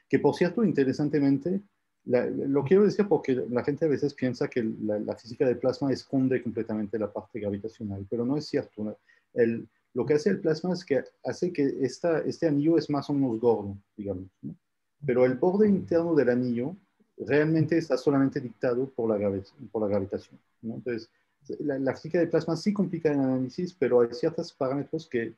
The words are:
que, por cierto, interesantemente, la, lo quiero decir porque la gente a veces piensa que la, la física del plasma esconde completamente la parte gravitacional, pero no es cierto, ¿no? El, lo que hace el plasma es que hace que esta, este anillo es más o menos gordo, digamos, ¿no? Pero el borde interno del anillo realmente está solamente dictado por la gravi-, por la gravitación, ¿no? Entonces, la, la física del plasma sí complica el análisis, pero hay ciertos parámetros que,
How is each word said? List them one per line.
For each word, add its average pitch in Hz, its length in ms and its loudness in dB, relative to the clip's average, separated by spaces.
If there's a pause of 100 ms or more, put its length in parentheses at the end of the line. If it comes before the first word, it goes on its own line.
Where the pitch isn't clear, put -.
que, 139 120 4
por 147 160 4
cierto, 175 260 0
interesantemente, 143 960 2 (440)
la, 123 220 2
lo 139 360 0
quiero 190 220 6
decir 202 240 2
porque 139 260 2 (160)
la 120 140 0
gente 151 220 0
a - 20 2
veces 139 260 0
piensa 127 320 -2
que 127 160 -2
la, 107 380 -2
la 110 160 -6
física 117 280 -4
del 123 140 2
plasma 131 320 0
esconde 127 500 0
completamente 107 600 -4
la 101 120 -4
parte 104 280 -10
gravitacional, 101 680 -6
pero 120 160 -4
no 135 120 -2
es 151 100 -4
cierto, - 380 -6
¿no? 107 120 -8 (380)
El, 117 320 2 (280)
lo 143 120 -2
que 147 80 4
hace 151 160 2
el 190 80 0
plasma 165 340 -2
es 170 120 -6
que 127 180 0 (220)
hace 170 280 -4
que 147 120 0 (160)
esta, 151 400 -2
este 135 260 -2
anillo 156 320 2
es 151 100 -2
más 143 220 -2
o - 20 -4
menos 131 280 0
gordo, 104 360 2 (200)
digamos, 95 300 -8 (160)
¿no? 151 120 -12 (500)
Pero 127 200 4
el 127 100 4
borde 185 340 4
interno 170 460 2
del 131 140 4
anillo 123 480 0 (420)
realmente 151 580 2
está 160 200 0
solamente 135 440 2
dictado 123 480 -2
por 113 220 -2
la 107 60 2
gravi-, 98 340 -2 (220)
por 110 100 -4
la 104 60 0
gravitación, 98 500 -4 (240)
¿no? 117 120 -8
Entonces, 120 360 -8 (500)
la, 143 180 -4
la 131 160 -2
física 160 240 -4
del 165 100 2
plasma 165 280 0
sí 202 160 0
complica 165 400 0
el 143 80 2
análisis, 131 520 -2
pero 123 280 4
hay 117 100 4
ciertos 160 420 -4
parámetros 135 560 -4
que, 113 300 -4